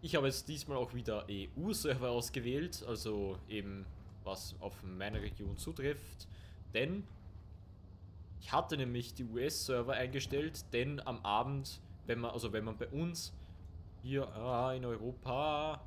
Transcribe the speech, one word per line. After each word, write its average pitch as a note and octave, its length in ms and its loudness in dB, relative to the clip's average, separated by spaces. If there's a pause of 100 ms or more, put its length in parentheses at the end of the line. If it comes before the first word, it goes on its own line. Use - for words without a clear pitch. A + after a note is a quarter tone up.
Ich - 140 2
habe C#3 100 8
jetzt C3+ 220 4
diesmal D3 280 -2
auch B2 180 0
wieder G#2+ 340 0
E-U-Server B2+ 800 2
ausgewählt, B2 760 2
also G2+ 500 0 (100)
eben G2+ 380 -4 (380)
was F#2+ 360 -4
auf - 220 -6
meine G2 400 -2
Region G2+ 340 -2
zutrifft. - 680 -2 (480)
Denn D#3+ 320 4 (1300)
ich - 100 -8
hatte D#3+ 260 6
nämlich A#2+ 380 0
die B2+ 100 -4
U-S-Server B2 680 2
eingestellt, C3+ 800 2
denn C3+ 340 4
am A#2+ 180 -2
Abend, B2+ 560 4 (260)
wenn A#2+ 120 4
man, A#2+ 140 0
also A2+ 200 0
wenn A2 120 2
man A2 140 -2
bei A2+ 100 -2
uns E3 440 -2 (720)
hier, C3+ 260 2
ah, B2 460 2
in B2+ 100 -2
Europa. C3 1040 0